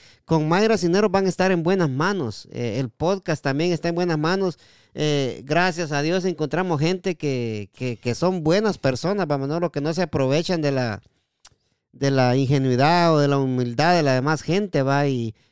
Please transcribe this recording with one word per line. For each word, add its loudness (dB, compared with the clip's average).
con 0
Mayra 2
Cisneros 2
van 2
a 2
estar 0
en 0
buenas 2
manos. -4
Eh, -4
el -4
podcast -4
también 0
está -2
en -4
buenas 0
manos. -2
Eh, -2
gracias 0
a 0
Dios 0
encontramos -2
gente 0
que, -4
que, -6
que -4
son -2
buenas 2
personas, -2
va, 0
Manolo, -2
que -4
no -2
se -2
aprovechan 0
de 0
la, -2
de -2
la 4
ingenuidad 4
o 4
de 4
la 2
humildad 0
de 2
la 2
demás 0
gente, -2
va, 0
y, -2